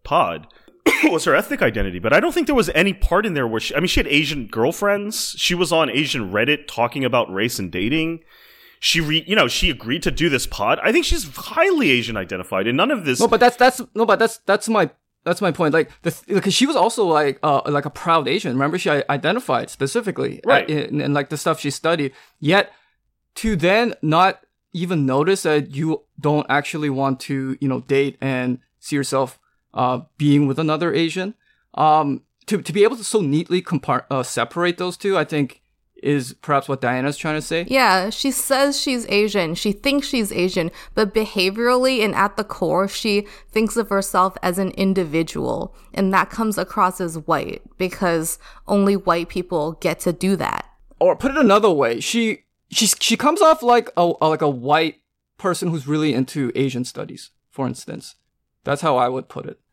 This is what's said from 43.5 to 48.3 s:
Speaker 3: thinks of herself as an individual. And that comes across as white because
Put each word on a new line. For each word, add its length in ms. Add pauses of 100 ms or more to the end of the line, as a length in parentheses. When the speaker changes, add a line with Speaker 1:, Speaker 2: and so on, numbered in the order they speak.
Speaker 3:
thinks 240
of 140
herself 520
as 160
an 120
individual. 1040 (180)
And 220
that 160
comes 260
across 440
as 180
white 440 (140)
because 640 (280)